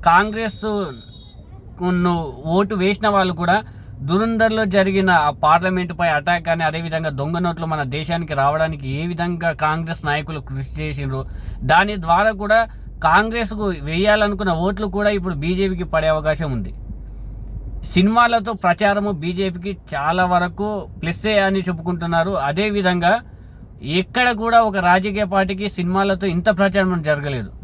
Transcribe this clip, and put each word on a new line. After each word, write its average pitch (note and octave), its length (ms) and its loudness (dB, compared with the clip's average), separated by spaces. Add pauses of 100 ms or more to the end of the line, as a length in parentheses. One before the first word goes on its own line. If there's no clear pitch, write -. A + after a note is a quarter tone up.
కాంగ్రెస్ G#3 580 2 (1160)
ను F3 500 0 (140)
ఓటు F#3+ 280 2
వేసిన G3 340 0
వాళ్ళు F#3+ 240 2
కూడా F3 300 2 (380)
దురంధర్లో A3 640 2
జరిగిన F#3+ 460 2
ఆ D3+ 200 4
పార్లమెంటుపై E3+ 760 2
అటాక్ D#3+ 400 0
అని, E3 160 0
అదేవిధంగా D#3+ 460 -2
దొంగ C#3+ 280 -4
నోట్లు E3+ 280 -2
మన D#3 160 -2
దేశానికి D#3 520 -4
రావడానికి D3 540 0
ఏ D3 180 -4
విధంగా F3 460 -2
కాంగ్రెస్ D#3+ 520 -2
నాయకులు D3+ 360 -4
కృషి C3+ 420 -8
చేసిండ్రు, C#3+ 440 -4 (360)
దాని F#3+ 380 4
ద్వారా F3 300 4
కూడా A3 380 2 (360)
కాంగ్రెస్కు G#3 760 2
వేయాలనుకున్న F#3+ 680 2
ఓట్లు F#3+ 340 0
కూడా G#3 240 0
ఇప్పుడు F#3 240 -2
బీజేపీకి F3+ 500 0
పడే D#3+ 240 0
అవకాశం D#3 440 0
ఉంది. G#2 220 -6 (1120)
సినిమాలతో A3+ 680 2
ప్రచారము G3+ 580 0
బీజేపీకి F3+ 680 -4 (180)
చాలా E3 280 0
వరకు F3+ 640 0 (140)
ప్లస్సే G3+ 360 0
అని G3 220 2
చెప్పుకుంటున్నారు. E3+ 680 -2
అదేవిధంగా F#3 920 2 (640)
ఎక్కడ F#3+ 500 0
కూడా A#3 300 4
ఒక G#3 140 2
రాజకీయ F#3+ 480 2
పార్టీకి F#3+ 440 0
సినిమాలతో F#3+ 580 0
ఇంత F3+ 320 2
ప్రచారం F#3 440 2
జరగలేదు. C#3+ 480 -2 (140)